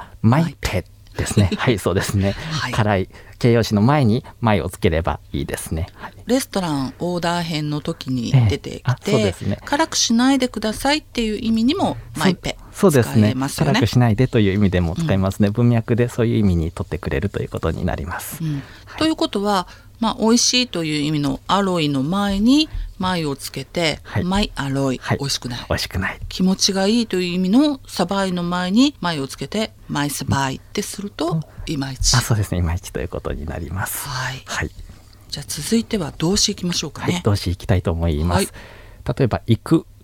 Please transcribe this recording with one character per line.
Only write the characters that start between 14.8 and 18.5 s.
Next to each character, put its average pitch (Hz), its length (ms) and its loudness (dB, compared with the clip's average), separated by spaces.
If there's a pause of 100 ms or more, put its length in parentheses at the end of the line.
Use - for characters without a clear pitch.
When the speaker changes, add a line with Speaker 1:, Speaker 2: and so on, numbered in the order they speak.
Speaker 1:
も 82 120 0
使 113 160 0
い 98 60 2
ま 95 140 2
す - 100 -2
ね。 101 80 4
Speaker 2:
う - 40 0
ん。 - 20 -12
Speaker 1:
文 120 160 4
脈 117 260 2
で 120 140 2
そ 120 140 0
う - 20 4
い 117 80 2
う - 20 2
意 110 60 4
味 92 140 4
に 82 140 0
取 - 160 -6
っ - 20 -12
て - 100 -6
く - 100 -6
れ 71 100 -2
る 98 120 -2
と - 100 -4
い - 60 -4
う - 20 -8
こ - 120 -8
と 82 100 -2
に - 160 -2
な - 80 -2
り 76 100 -6
ま 82 160 -8
す。 - 240 -10
Speaker 2:
う - 20 -4
ん。 143 160 -4 (220)